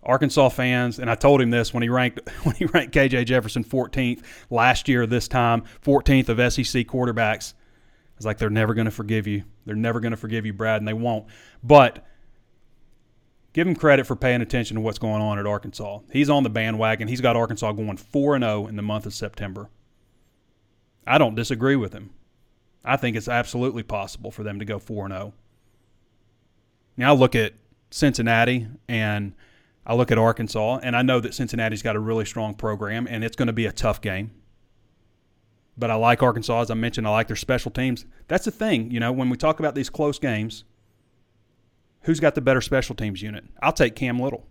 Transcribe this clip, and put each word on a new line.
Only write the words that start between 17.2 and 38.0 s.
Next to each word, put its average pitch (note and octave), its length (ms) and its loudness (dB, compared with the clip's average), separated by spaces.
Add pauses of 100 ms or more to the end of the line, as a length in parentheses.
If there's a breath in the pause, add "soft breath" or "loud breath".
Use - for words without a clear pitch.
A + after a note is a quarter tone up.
got B2 120 4
Arkansas A2+ 380 -2
going G#2+ 240 -6
four C#3+ 380 0
and B2 100 0
oh G#2+ 220 0
in G#2+ 100 -10
the G2+ 60 -6
month G#2+ 240 -4
of G2+ 80 -12
September. G2+ 560 -10 (1400)
I B2+ 100 2
don't B2 180 4
disagree B2 420 0
with A2 180 -4
him. G#2 160 -18 (760)
I C3 140 0
think A#2 180 -2
it's A2 120 -8
absolutely A#2+ 540 -4
possible G2+ 480 -10
for - 120 -14
them G#2 160 -8
to G#2+ 80 -10
go G#2 120 -6
four G2+ 280 -10
and G2 80 -10
oh. G2+ 180 -12 (1700)
Now C3 160 6
I - 20 6
look B2+ 180 4
at A2 200 0 (360)
Cincinnati, A#2 760 2 (200)
and G#2 460 -4 (540 soft breath)
I A#2 80 -2
look A#2+ 160 2
at A2 80 4
Arkansas, A2+ 640 0
and B2 120 -4
I A#2+ 80 2
know B2+ 180 4
that A2+ 140 -8
Cincinnati's A2+ 480 -4
got A2 140 -2
a G#2+ 40 -2
really A2 240 -2
strong G#2+ 300 -6
program, G#2+ 560 -6
and A2+ 140 -6
it's A2+ 120 -6
gonna A#2 160 0
be A2+ 140 -2
a G2 60 -4
tough - 280 -2
game. G2+ 300 -6 (1500)
But A#2 140 -4
I A2+ 60 0
like A#2 260 4
Arkansas, A#2 380 2
as A#2 100 -2
I A2+ 40 -2
mentioned. A2+ 320 -4
I G#2+ 40 0
like A2 160 2
their G#2+ 100 -6
special B2+ 340 -2
teams. B2+ 360 -4 (220 soft breath)